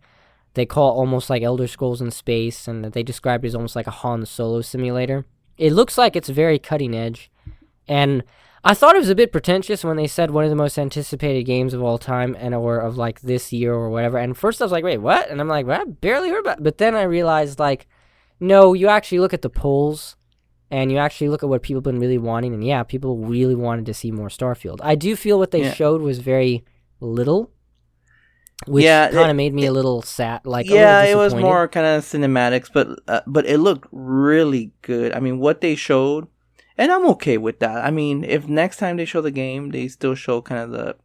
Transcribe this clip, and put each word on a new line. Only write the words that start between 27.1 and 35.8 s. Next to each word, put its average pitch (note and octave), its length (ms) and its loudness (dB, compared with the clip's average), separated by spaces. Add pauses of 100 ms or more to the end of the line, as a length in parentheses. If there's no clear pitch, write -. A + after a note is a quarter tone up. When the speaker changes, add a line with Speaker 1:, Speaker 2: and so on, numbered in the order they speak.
Speaker 1:
which C#3+ 180 4
Speaker 2:
Yeah, D#3 240 6
Speaker 1:
kinda D#3+ 220 4
Speaker 2:
it, D3 40 2
Speaker 1:
made C#3 200 0
me C#3+ 100 0
Speaker 2:
it, C3+ 40 2
Speaker 1:
a C3 40 0
little C3 300 0
sad, A#2 420 -6
like, B2 240 -4
Speaker 2:
yeah, G3+ 320 8
Speaker 1:
a G3+ 60 6
little G3+ 60 4
Speaker 2:
it - 40 4
was G3+ 160 4
Speaker 1:
disappointed. F#3+ 140 2
Speaker 2:
more F3 220 4
kinda D#3 320 0
cinematics, B2+ 720 0
but, - 160 2 (200)
uh, A#2 180 0
but C#3 200 2
it D3 120 4
looked E3 320 2
really C3+ 840 2 (100)
good. A#2+ 300 -4
I A#2+ 80 -4
mean, B2+ 180 -2
what D3 240 0
they D#3+ 120 0
showed, C#3+ 540 0 (480)